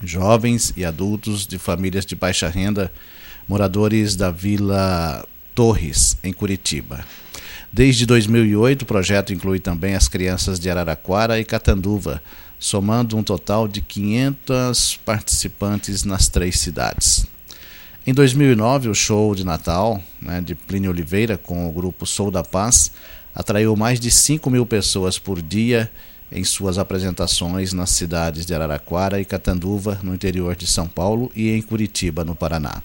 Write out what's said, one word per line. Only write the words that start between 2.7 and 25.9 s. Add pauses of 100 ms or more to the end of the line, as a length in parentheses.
moradores
da
Vila (280)
Torres,
em
Curitiba. (680)
Desde
dois
mil
e
oito,
o
projeto
inclui
também
as
crianças
de
Araraquara
e
Catanduva, (360)
somando
um
total
de
quinhentos
participantes
nas
três
cidades. (800)
Em
dois
mil
e
nove,
o
show
de
Natal, (220)
né,
de
Plínio
Oliveira
com
o
grupo
Sou
da
Paz (440)
atraiu
mais
de
cinco
mil
pessoas
por
dia (420)